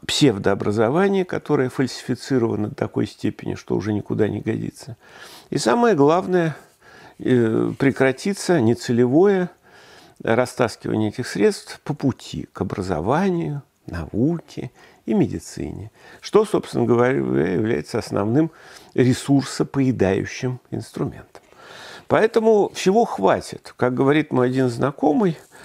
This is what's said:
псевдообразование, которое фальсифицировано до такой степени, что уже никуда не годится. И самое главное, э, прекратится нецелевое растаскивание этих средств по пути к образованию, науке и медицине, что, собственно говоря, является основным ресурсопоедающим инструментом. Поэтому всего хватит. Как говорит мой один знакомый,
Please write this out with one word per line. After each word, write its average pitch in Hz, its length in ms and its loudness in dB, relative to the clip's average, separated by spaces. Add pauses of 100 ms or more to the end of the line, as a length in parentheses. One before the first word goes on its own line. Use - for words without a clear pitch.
псевдообразование, 113 1200 2
которое 131 420 -2
фальсифицировано 113 1000 -2
до - 60 -10
такой 113 320 -2
степени, - 480 -6
что - 220 -4
уже 104 160 -2
никуда 107 360 -2
не 104 120 -4
годится. 110 560 -8 (540)
И 143 80 -4
самое 233 360 2
главное, 165 600 2 (640)
э, 117 600 2
прекратится 135 840 0
нецелевое 127 880 2 (720)
растаскивание 113 880 0
этих - 180 -8
средств - 560 -2
по - 80 -4
пути - 640 -4
к - 80 -6
образованию, 143 1000 -2 (240)
науке 131 840 -4 (340)
и 226 80 -4
медицине, 95 800 -4 (320)
что, 208 240 2
собственно 131 400 -2
говоря, 120 300 2
является 131 800 -2
основным 110 520 0 (440)
ресурсопоедающим 127 1600 0 (120)
инструментом. - 720 -10 (640)
Поэтому 220 680 4
всего 214 300 2
хватит. - 720 -2
Как 127 180 0
говорит 139 380 2
мой 127 160 2
один 127 200 0
знакомый, 165 720 0 (260)